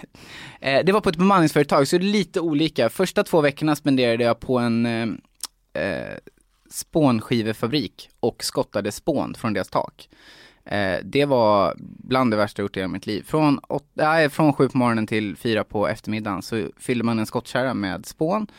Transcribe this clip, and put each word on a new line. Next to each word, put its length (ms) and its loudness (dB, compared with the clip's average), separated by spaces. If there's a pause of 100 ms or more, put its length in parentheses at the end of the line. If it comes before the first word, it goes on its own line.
(200)
<laughs> 400 -20
eh, 240 2
det 80 4
var 80 4
på 80 0
ett 80 -2
bemanningsföretag, 720 4
så 100 2
det 60 0
är 40 0
lite 320 0
olika. 480 0
Första 360 0
två 160 2
veckorna 360 0
spenderade 480 2
jag 160 2
på 180 0
en, 280 0
eh, 220 -4 (760)
eh, 340 -6 (540)
spånskivefabrik 1400 -2 (100)
och 240 -2
skottade 480 -4
spån 420 -4
från 180 -4
deras 160 -4
tak. 400 -6 (560)
Eh, 400 -2
det 200 2
var 540 4
bland 520 -2
det 60 2
värsta 260 0
jag 20 -2
gjort 120 -6
i 40 -4
hela 80 -4
mitt 180 -8
liv. 200 -6
Från 420 2
åt-, 260 -6
nej, 340 2
från 240 2
sju 160 2
på 100 0
morgonen 280 2
till 300 -4
fyra 280 -2
på 240 -2
eftermiddagen 540 -6
så 260 -6 (100)
fyllde 260 -2
man 140 0
en 80 -2
skottkärra 480 -4
med 320 -6
spån, 400 -4 (120)